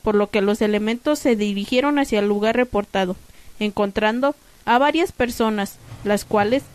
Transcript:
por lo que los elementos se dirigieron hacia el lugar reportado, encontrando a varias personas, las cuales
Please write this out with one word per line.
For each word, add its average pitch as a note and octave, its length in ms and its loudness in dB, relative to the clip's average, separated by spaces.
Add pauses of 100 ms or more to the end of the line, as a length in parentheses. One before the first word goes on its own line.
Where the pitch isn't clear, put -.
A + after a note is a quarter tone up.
por G#3 140 0
lo G3+ 140 2
que G#3 120 0
los G#3 200 0
elementos A3 580 0
se B3 160 2
dirigieron G#3+ 640 0
hacia A#3 200 0
el G3+ 80 0
lugar G#3 280 0
reportado, G3+ 600 -2 (440)
encontrando G#3+ 760 0 (300)
a A#3 140 2
varias D#4 320 2
personas, A3 680 -2 (260)
las G3+ 220 0
cuales A3 380 0 (120)